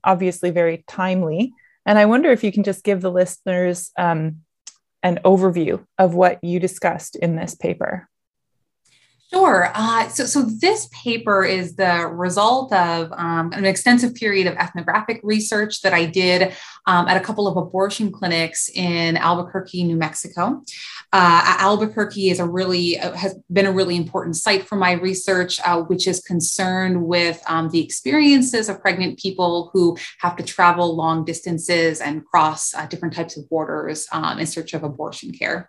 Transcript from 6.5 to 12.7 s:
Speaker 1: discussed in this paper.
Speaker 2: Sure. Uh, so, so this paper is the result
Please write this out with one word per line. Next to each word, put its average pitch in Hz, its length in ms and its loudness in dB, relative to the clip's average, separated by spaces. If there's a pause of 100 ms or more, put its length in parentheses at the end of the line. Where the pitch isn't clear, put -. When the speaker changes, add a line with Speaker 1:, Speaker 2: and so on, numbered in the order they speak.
Speaker 1:
discussed 175 560 -4
in 170 180 -2
this 160 220 -8
paper. - 520 -6 (1200)
Speaker 2:
Sure. 262 440 4
Uh, 226 340 0
so, - 160 -4
so 285 160 0
this 339 500 0
paper 220 540 0
is 180 320 -2
the 175 300 2
result 196 680 0